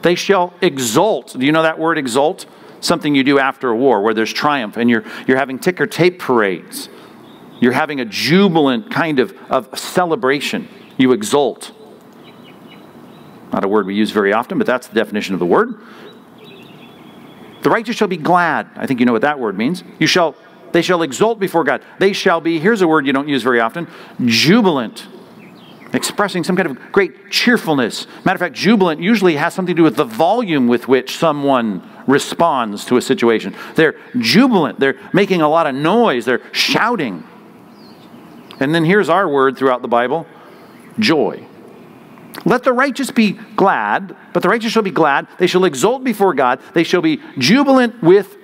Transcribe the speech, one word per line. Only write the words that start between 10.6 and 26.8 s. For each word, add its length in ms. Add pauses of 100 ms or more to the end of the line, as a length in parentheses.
You 140
exult. 600 (1800)
Not 120
a 20
word 180
we 100
use 160
very 200
often, 260
but 80
that's 220
the 80
definition 380
of 60
the 60
word. 300 (1900)
"The 60
righteous 280
shall 100
be 80
glad." 640
I 100
think 140
you 40
know 60
what 120
that 160
word 180
means. 260 (160)
"You 80
shall, 280 (360)
they 100
shall 200
exult 360
before 280
God." 180 (160)
They 140
shall 260
be, 200
here's 220
a 60
word 180
you 60
don't 160
use 160
very 160
often, 280 (380)
jubilant. 800 (840)
Expressing 540
some 100
kind 160
of 220